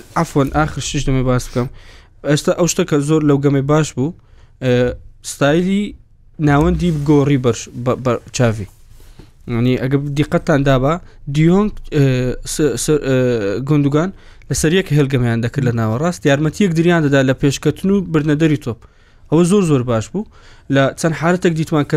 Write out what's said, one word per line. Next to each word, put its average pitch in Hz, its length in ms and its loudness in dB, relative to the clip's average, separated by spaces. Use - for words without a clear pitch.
عەفوەن، 147 360 0
ئاخر 147 260 -2
شتش - 260 -6
دەمێ 131 220 0
باس 123 200 0
بکەم. 123 180 -4
ئێستا 151 300 0
ئەو 175 120 2
شتە 185 180 -2
کە 156 80 2
زۆر 156 220 2
لەو 143 160 4
گەمەی 139 260 2
باش 151 240 2
بوو، 143 180 -2
ئێ، 123 300 2
ستایلی 180 520 0
ناوەندی 160 400 2
گۆڕی 143 360 4
بەرش-، 117 260 -2
بە، 123 80 0
بە 123 80 0
چاڤی. 110 320 0
یعنی 120 300 0
ئەگە 131 200 -2
دیقەتتان 151 500 0
دابا، 135 260 2
دیۆنگ، 180 360 4
ئێ، 143 80 4
س-، 139 300 0
س-، 151 240 0
ئێ، 131 80 2
گوندوگان 151 420 2
لەسەر 151 300 0
یەک 185 80 -4
هێلگەمەیان 123 480 0
دەکرد 139 220 -4
لە 117 120 0
ناوە 110 220 -2
ڕاست، 175 280 -4
یارمەتی 147 360 0
یەک 170 140 0
دریان 170 260 2
دەدا 139 140 2
لە 131 120 2
پێشکەتن 147 520 0
و - 20 2
بردنەدەری 151 520 2
تۆپ. 113 160 -8
ئەوە 165 220 4
زۆر، 202 180 4
زۆر 131 200 2
باش 110 220 0
بوو. 208 140 -8
لە 139 80 4
چەند 165 220 -2
حالەتێک 180 380 0
دیتمان 151 300 0
کە 156 80 -2